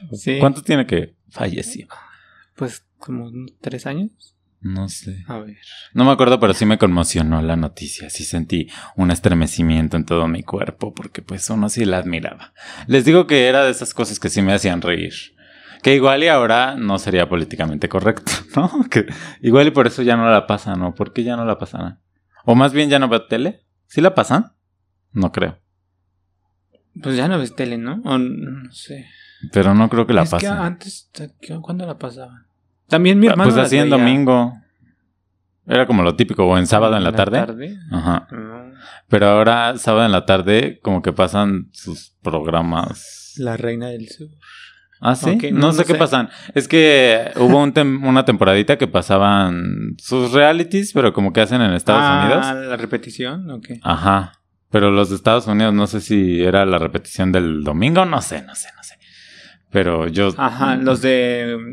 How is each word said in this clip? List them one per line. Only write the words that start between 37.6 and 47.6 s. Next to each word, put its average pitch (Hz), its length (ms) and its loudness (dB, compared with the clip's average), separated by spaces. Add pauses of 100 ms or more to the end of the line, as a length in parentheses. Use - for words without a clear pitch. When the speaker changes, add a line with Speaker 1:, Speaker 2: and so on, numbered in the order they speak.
Speaker 2:
Ajá. 85 400 -4
Speaker 1:
No. 117 400 -18 (360)
Speaker 2:
Pero 101 200 4
ahora 117 500 4
sábado 113 280 2
en 107 60 2
la 90 140 0
tarde 95 580 0
como 92 180 -2
que 87 120 -4
pasan 98 580 -2
sus - 500 -18
programas. 82 1160 -4
Speaker 1:
La 123 200 -6
Reina 117 300 -8
del 113 220 -14
Sur. 151 180 -20 (720)
Speaker 2:
¿Ah, 127 160 0
sí? 151 160 -2
Speaker 1:
Ok, 226 200 0
Speaker 2:
No - 160 0
Speaker 1:
no, 165 40 4
Speaker 2:
sé 156 80 0
Speaker 1:
no 170 60 2
Speaker 2:
qué 170 80 2
Speaker 1:
sé. 156 60 0
Speaker 2:
pasan. 131 300 0 (240)
Es 135 140 -2
que 131 720 4
hubo 127 260 6